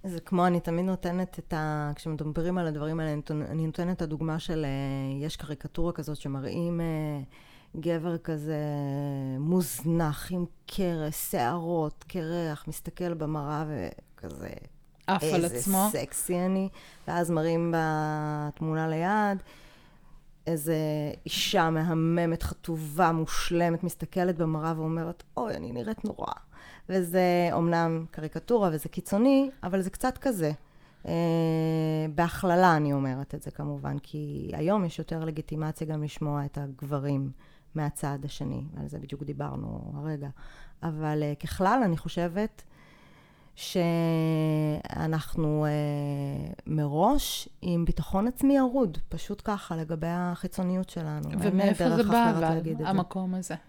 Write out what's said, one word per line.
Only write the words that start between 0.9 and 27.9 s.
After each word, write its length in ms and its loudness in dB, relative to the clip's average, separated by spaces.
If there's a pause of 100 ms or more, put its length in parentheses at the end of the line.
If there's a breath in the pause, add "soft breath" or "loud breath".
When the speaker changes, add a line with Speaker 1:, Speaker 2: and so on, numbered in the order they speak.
Speaker 1:
את 140 -8
ה-, 420 -2
כשמדברים 640 -2
על 100 0
הדברים 320 -2
האלה, 140 -2
אני 80 -2
נותנ-, 300 -4
אני 140 0
נותנת 320 -2
את 40 -4
הדוגמה 380 -2
של, 260 -2
אה, 600 -2
יש 100 -6
קריקטורה 560 -4
כזאת 260 -6
שמראים, 640 -4
אה, 40 -2 (920 soft breath)
גבר 380 -2
כזה 400 -4 (840)
מוזנח, 920 0
עם 140 -2 (200)
קרס, 680 -2
שערות, 760 0
קרח, 600 -4
מסתכל 460 -6
במראה 540 -2
וכזה, 800 -8 (580)
Speaker 2:
עף 160 2
על 200 4
Speaker 1:
"איזה 140 0
Speaker 2:
עצמו. 340 4
Speaker 1:
סקסי 480 -2
אני". 300 2 (380 loud breath)
ואז 240 0
מראים 460 2
בתמונה 1120 0
ליד, 560 2 (1040 soft breath)
איזה 280 0 (500)
אישה 440 2
מהממת, 720 2
חטובה, 680 0
מושלמת, 720 2
מסתכלת 540 0
במראה 400 0
ואומרת, 460 -4 (140)
"אוי, 180 -2
אני 160 -8
נראית 340 -6
נורא". 280 -4 (560 loud breath)
וזה 640 4
אומנם 600 2